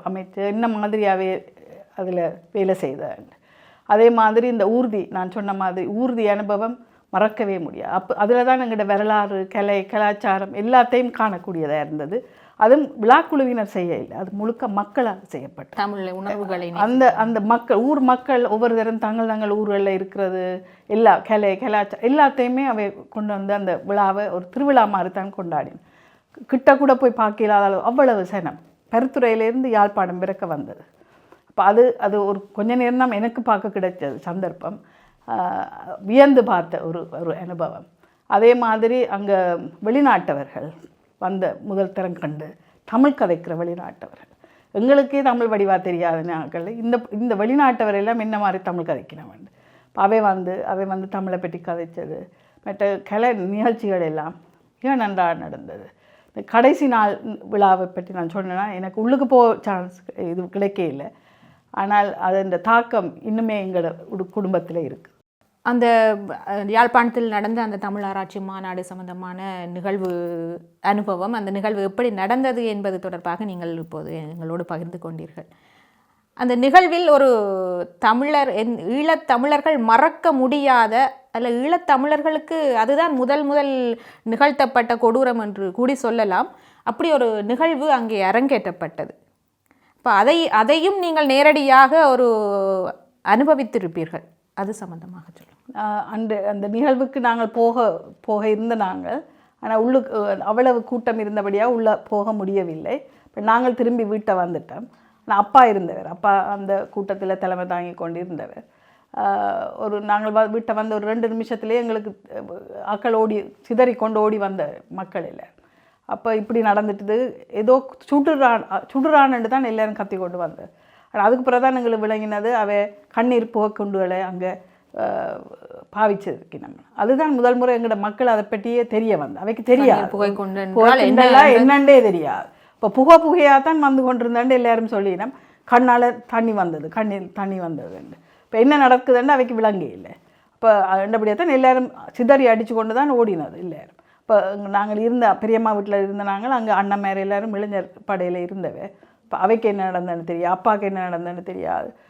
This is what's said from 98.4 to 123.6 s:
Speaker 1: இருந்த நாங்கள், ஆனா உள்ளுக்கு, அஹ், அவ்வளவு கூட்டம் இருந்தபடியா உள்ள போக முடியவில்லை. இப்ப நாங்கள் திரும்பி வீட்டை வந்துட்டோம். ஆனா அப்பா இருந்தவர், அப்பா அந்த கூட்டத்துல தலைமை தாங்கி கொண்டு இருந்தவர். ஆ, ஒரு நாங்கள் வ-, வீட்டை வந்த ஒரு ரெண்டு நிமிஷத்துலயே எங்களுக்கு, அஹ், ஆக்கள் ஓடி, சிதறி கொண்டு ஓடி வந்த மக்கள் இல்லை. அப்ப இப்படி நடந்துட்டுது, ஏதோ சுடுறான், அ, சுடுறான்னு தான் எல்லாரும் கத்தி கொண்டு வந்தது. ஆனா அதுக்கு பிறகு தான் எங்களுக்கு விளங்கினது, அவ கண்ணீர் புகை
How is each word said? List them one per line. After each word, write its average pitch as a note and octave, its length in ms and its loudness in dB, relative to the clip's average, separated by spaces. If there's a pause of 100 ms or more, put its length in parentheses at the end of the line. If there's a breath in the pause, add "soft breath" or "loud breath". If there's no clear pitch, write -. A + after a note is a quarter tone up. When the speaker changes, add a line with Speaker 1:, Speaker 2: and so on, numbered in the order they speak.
Speaker 1:
இருந்த A3+ 260 -2
நாங்கள், F#3+ 440 -6 (440 soft breath)
ஆனா A3 140 -4
உள்ளுக்கு, B3 400 2
அஹ், G3+ 240 -2
அவ்வளவு A#3 420 2
கூட்டம் A#3 360 -4
இருந்தபடியா G#3 460 -2
உள்ள A3+ 240 0 (160)
போக G#3+ 280 -2
முடியவில்லை. F#3+ 600 -4 (280 soft breath)
இப்ப - 180 -14
நாங்கள் A#3 380 2
திரும்பி A#3 240 0
வீட்டை G#3+ 320 -2
வந்துட்டோம். F3 500 -6 (420 soft breath)
ஆனா G#3+ 100 0
அப்பா B3+ 280 6
இருந்தவர், F#3 420 0
அப்பா F3+ 240 -2 (200)
அந்த G3 220 -6 (180)
கூட்டத்துல G3 460 -6
தலைமை F3+ 300 -4
தாங்கி F3 260 -6
கொண்டு E3+ 260 -10
இருந்தவர். F3 440 -12 (500 soft breath)
ஆ, G#3 120 -4 (520)
ஒரு G#3 240 -6
நாங்கள் G#3 320 -2
வ-, A3 180 4
வீட்டை A3+ 240 -4
வந்த G#3+ 200 -4
ஒரு G#3 100 -4
ரெண்டு A3+ 220 -2
நிமிஷத்துலயே A3+ 540 -4
எங்களுக்கு, A3 320 -6 (200)
அஹ், - 160 -12 (360)
ஆக்கள் A3 360 0
ஓடி, G#3+ 160 0 (240)
சிதறி B3 340 2
கொண்டு A3 240 -2
ஓடி G#3+ 180 2
வந்த F#3+ 260 -4 (260)
மக்கள் F#3 380 -10
இல்லை. - 200 -18 (600 soft breath)
அப்ப A3+ 260 -2
இப்படி A3 260 -2
நடந்துட்டுது, G#3 540 0 (360)
ஏதோ G#3+ 220 2 (320)
சுடுறான், C#4 640 2
அ, G3 160 -2
சுடுறான்னு C4+ 640 4
தான் C4 220 0
எல்லாரும் G#3+ 300 -2
கத்தி F#3+ 160 -8
கொண்டு F3+ 200 -6
வந்தது. E3 320 -8 (440 soft breath)
ஆனா G#3 100 0
அதுக்கு B3+ 200 4
பிறகு B3 200 2
தான் C4 140 2
எங்களுக்கு A#3 280 -2
விளங்கினது, G#3+ 480 -4
அவ G#3 180 0 (380)
கண்ணீர் A#3 420 0
புகை G#3+ 200 0